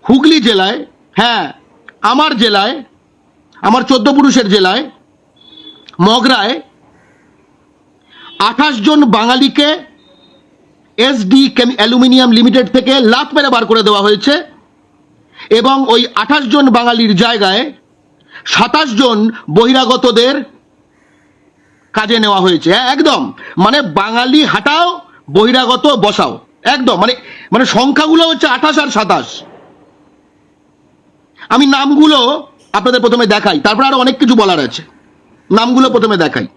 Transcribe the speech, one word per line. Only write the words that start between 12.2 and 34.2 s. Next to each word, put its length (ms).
লিমিটেড 300
থেকে 160
লাথ 220
মেরে 200
বার 160
করে 160
দেওয়া 200
হয়েছে 280
এবং 180
ওই 80
আঠাশ 220
জন 100
বাঙালির 360
জায়গায় 400
সাতাশ 340
জন 180
বহিরাগতদের 800
কাজে 280
নেওয়া 200
হয়েছে। 300
হ্যাঁ, 200
একদম, 260
মানে, 140
বাঙালি 400
হাটাও, 340
বহিরাগত 500
বসাও, 280
একদম, 280
মানে, 120
মানে, 120
সংখ্যাগুলো 540
হচ্ছে 160
আঠাশ 260
আর 140
সাতাশ। 320
আমি 100
নামগুলো 420
আপনাদের 260
প্রথমে 300
দেখাই, 320
তারপর 220
আরো 160
অনেক 180